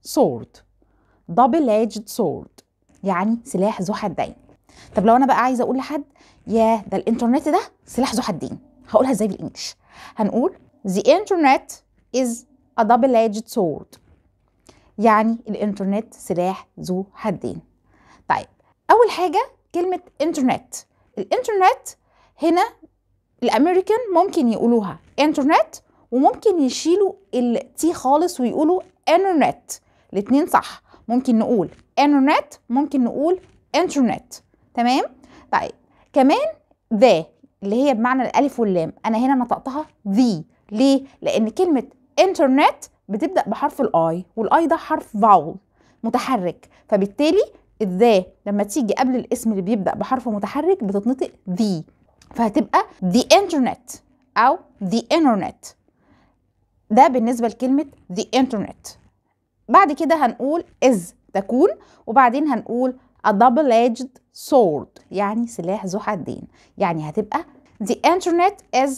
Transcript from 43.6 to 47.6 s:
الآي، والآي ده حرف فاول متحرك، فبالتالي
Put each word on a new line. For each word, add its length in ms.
الآي، 440
والآي 320
ده 80
حرف 420
فاول 380
متحرك، 680
فبالتالي 560